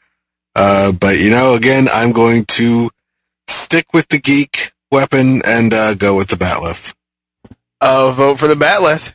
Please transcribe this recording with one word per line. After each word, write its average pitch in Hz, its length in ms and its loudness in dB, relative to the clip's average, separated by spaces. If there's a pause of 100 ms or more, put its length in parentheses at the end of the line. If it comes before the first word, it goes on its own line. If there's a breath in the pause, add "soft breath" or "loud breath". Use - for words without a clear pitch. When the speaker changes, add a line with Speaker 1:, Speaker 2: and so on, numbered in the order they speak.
(540)
Speaker 1:
Uh, 98 380 2
but, 92 260 0
you 98 120 2
know, 127 240 2
again, 131 380 2
I'm 117 200 0
going 113 320 2
to 117 460 0 (580)
stick - 440 0
with 165 160 0
the 147 120 -2
geek - 520 -2 (180)
weapon 131 540 0
and, 113 300 0
uh, 110 200 0
go 98 220 0
with 95 120 -2
the 92 80 -4
Batleth. 85 580 -6 (840)
Speaker 2:
A 131 320 2
vote 135 260 0
for 147 80 0
the 151 80 2
Batleth. 160 600 -2